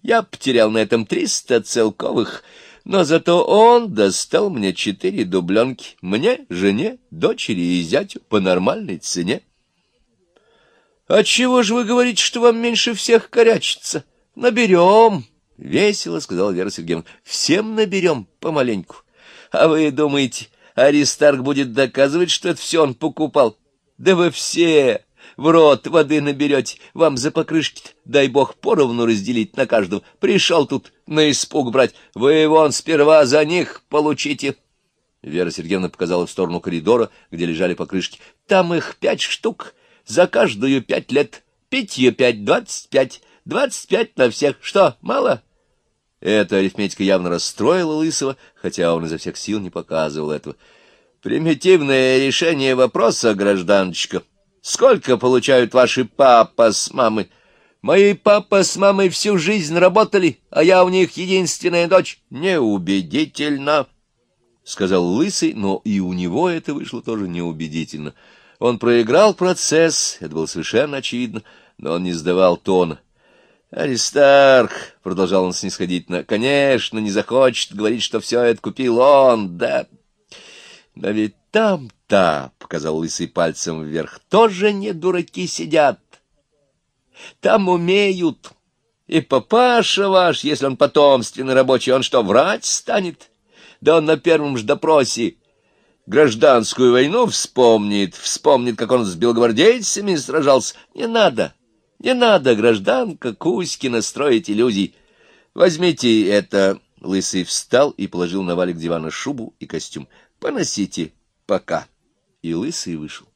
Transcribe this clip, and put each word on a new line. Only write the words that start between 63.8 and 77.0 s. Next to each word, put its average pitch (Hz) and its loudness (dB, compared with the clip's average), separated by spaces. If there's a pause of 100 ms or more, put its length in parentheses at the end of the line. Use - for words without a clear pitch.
сказал 92 -2
Лысый, 156 -2
но 98 -4
и 101 -2
у 90 -4
него 90 -2
это 156 -8
вышло 123 -12
тоже 107 -8
неубедительно. 80 -8 (440)
Он 117 -2
проиграл 120 2
процесс, 165 0
это 78 -12
было 80 -4
совершенно 135 -4
очевидно, 120 -8 (340)
но - -8
он 87 -4
не 90 -4
сдавал 87 2
тона. 90 -2 (720)
«Аристарх», — 139 4 (300)
продолжал 92 0
он 90 -4
снисходительно, — 90 -6
«конечно, 127 0
не 107 -4